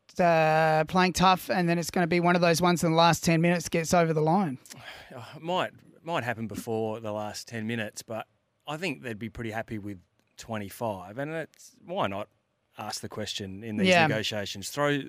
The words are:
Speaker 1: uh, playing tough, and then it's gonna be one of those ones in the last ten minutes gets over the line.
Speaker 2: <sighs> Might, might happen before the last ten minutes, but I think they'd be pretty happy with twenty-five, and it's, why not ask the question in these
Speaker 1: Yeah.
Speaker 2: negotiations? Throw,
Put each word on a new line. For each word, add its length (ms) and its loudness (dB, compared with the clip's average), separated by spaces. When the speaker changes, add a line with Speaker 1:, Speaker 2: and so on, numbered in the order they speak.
Speaker 1:
uh, 640 4
playing 300 2
tough, 360 4
and 180 2
then 120 2
it's 100 -6
gonna 160 2
be 140 2
one 160 4
of 60 4
those 200 4
ones 220 2
in 80 4
the 40 4
last 280 4
ten 160 4
minutes 280 2
gets 240 -2
over 200 4
the 100 0
line. 400 2
Speaker 2:
<sighs> 760 -18
Might, 320 -2
might 200 -4
happen 220 -4
before 540 -4
the 120 -8
last 360 -8
ten 180 -8
minutes, 360 -6
but 240 -10
I 120 -8
think 240 -6
they'd 160 -8
be 100 -10
pretty 220 -10
happy 280 -6
with 200 -10
twenty-five, 800 -8
and 140 -8
it's, 400 -12
why 220 -4
not 220 -6
ask 240 -10
the 60 -10
question 540 -10
in 140 -6
these 120 2
Speaker 1:
Yeah. 180 6
Speaker 2:
negotiations? 640 -4
Throw, 380 0